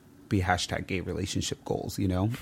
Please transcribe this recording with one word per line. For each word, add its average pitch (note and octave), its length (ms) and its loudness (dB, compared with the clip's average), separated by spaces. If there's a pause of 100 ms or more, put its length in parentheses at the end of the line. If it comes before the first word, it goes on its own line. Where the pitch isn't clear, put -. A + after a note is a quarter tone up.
(280)
be G2+ 140 4
hashtag - 440 0
gay F#2 140 -2
relationship F2 640 -2
goals, - 340 -2
you G2+ 100 2
know? F#2 200 4 (140)